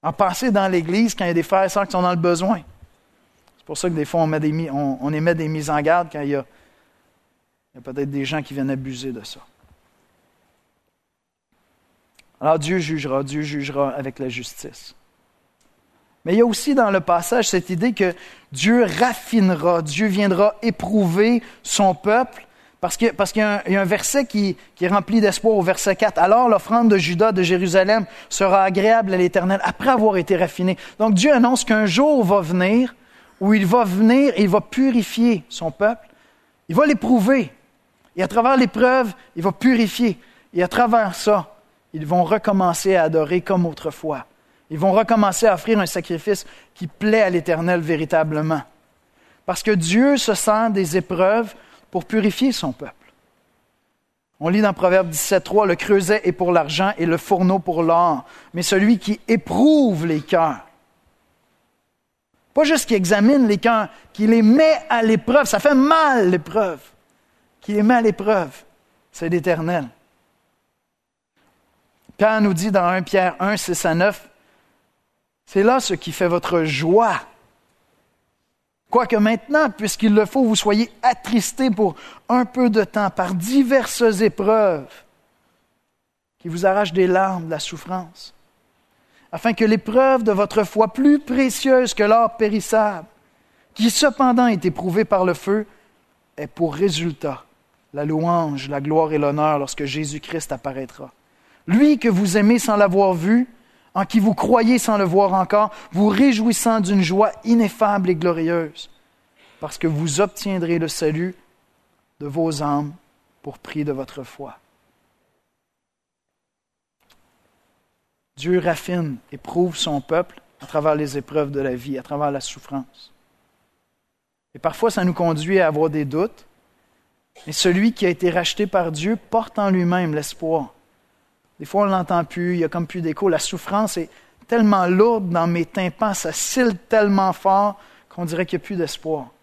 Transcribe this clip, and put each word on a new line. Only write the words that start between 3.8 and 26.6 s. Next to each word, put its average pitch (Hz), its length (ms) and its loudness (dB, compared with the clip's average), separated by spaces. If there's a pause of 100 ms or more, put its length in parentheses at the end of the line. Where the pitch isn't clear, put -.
que 170 60 -4
des 151 100 -2
fois, 165 180 -2
on 160 40 2
met 156 140 -2
des 151 100 -2
mi-, 156 180 -6
on, 135 320 -4
on 143 120 -4
émet 160 240 -2
des 160 100 -4
mises 156 240 -6
en 151 100 0
garde 165 300 0
quand 151 120 -10
il 143 80 -6
y 143 40 -2
a, 135 100 -6 (1300)
il - 40 -20
y - 20 -20
a 127 140 -16
peut-être 139 180 -6
des 139 140 -6
gens 147 180 -6
qui 143 100 -16
viennent 135 160 -6
abuser 131 440 -8
de 113 100 -14
ça. - 160 -18 (3000)
Alors 160 180 2
Dieu 170 220 -2
jugera, 143 420 -4
Dieu 143 200 -8
jugera 143 480 -4
avec 131 280 -10
la 131 100 -8
justice. - 680 -16 (1300)
Mais 165 80 -2
il 208 60 2
y 233 40 6
a 240 40 6
aussi 240 280 -2
dans 233 160 4
le 190 80 2
passage 180 500 0
cette 185 220 -4
idée 185 220 -2
que 185 200 0 (380)
Dieu 214 340 2 (140)
raffinera, 185 840 0
Dieu 156 260 -4
viendra 202 540 2
éprouver 214 840 0 (180)
son 190 320 0
peuple, 233 540 -2 (320)
parce 175 160 -6
que, 226 160 0
parce 196 180 -2
qu'il 214 120 -2
y - 20 2
a 208 140 0
un, - 80 -8
il 185 80 0
y - 20 2
a 196 40 2
un 196 40 0
verset 214 420 -2
qui, 202 300 -2 (180)
qui 175 100 -4
est 180 40 0
rempli 202 320 2
d'espoir 214 340 2
au 196 80 0
verset 185 320 0
quatre. « 214 240 0
Alors 220 300 4
l'offrande 226 420 2